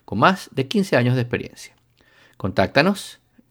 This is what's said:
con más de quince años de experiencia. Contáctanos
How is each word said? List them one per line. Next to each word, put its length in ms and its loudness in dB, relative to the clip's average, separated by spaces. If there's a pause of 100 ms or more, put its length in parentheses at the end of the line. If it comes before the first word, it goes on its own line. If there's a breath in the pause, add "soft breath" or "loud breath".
con 140 -6
más 340 2
de 140 -4
quince 280 0
años 200 2
de 60 0
experiencia. 540 -8 (640 soft breath)
Contáctanos 800 0 (320)